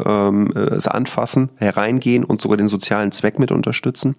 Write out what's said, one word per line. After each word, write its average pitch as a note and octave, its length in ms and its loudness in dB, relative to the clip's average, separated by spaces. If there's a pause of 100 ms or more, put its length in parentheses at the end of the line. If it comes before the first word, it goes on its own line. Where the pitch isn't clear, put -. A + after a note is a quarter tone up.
ähm, G2+ 500 2
äh, - 40 -4
es G2 280 0
anfassen, - 680 -2
hereingehen A#2 720 0
und - 160 0
sogar G#2+ 160 2
den G#2 100 2
sozialen G#2 440 0
Zweck - 280 -2
mit B2+ 120 2
unterstützen. B2+ 680 -2